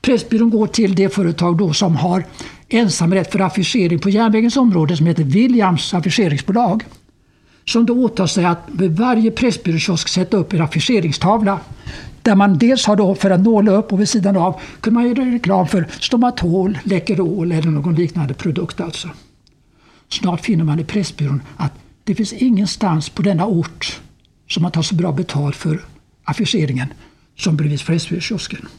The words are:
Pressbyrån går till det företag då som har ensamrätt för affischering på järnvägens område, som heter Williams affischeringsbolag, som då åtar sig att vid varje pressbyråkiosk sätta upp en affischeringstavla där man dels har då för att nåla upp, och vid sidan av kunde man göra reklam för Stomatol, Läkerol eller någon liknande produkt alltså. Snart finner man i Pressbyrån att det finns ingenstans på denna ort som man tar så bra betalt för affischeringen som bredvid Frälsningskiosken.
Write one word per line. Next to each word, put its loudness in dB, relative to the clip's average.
Pressbyrån 2
går 4
till 0
det 2
företag 0
då 0
som 0
har 0
ensamrätt 0
för -2
affischering 0
på 0
järnvägens 2
område, 2
som 2
heter 2
Williams 2
affischeringsbolag, 0
som 2
då 2
åtar 0
sig 0
att 0
vid 0
varje 2
pressbyråkiosk -2
sätta 0
upp -2
en 0
affischeringstavla 0
där 4
man 6
dels 4
har 4
då 2
för 0
att 4
nåla 4
upp, 2
och 2
vid 2
sidan 2
av 0
kunde 2
man 2
göra 0
reklam 2
för 0
Stomatol, 0
Läkerol 0
eller 0
någon 0
liknande -2
produkt -6
alltså. -10
Snart -2
finner 0
man 0
i -4
Pressbyrån -4
att -4
det -2
finns -4
ingenstans 0
på -6
denna 0
ort -4
som -2
man -2
tar 0
så -2
bra 0
betalt -4
för -4
affischeringen -2
som -2
bredvid -2
Frälsningskiosken. -6